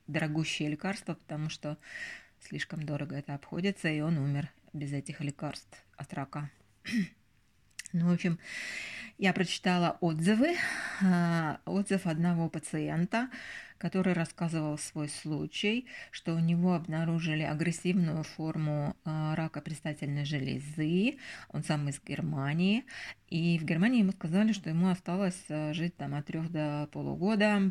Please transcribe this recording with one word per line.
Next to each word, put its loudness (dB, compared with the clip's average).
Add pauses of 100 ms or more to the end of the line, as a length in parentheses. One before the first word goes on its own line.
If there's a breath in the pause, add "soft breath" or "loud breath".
дорогущие 0
лекарства, -4
потому -6
что -6 (640 loud breath)
слишком -6
дорого -4
это -6
обходится, -2
и 0
он 2
умер 0 (240)
без -4
этих -6
лекарств -8 (120)
от -10
рака. -6 (340)
<clears throat> -2 (760)
Ну, 4
в 6
общем, 2 (800 loud breath)
я 4
прочитала 2
отзывы, 4 (460 loud breath)
а, 4
отзыв 0
одного 2
пациента, -2 (480 loud breath)
который 2
рассказывал -2
свой -6
случай, -2 (240 loud breath)
что -4
у 2
него 4
обнаружили 0
агрессивную 2
форму, -2
а, 0
рака -4
предстательной -4
железы. 0 (320 loud breath)
Он -4
сам 0
из -6
Германии. 0 (460 loud breath)
И 2
в -4
Германии 4
ему 6
сказали, 2
что -4
ему 4
осталось, -2
а, -2
жить -2
там -6
от -4
трех -4
до -2
полугода, 2 (100)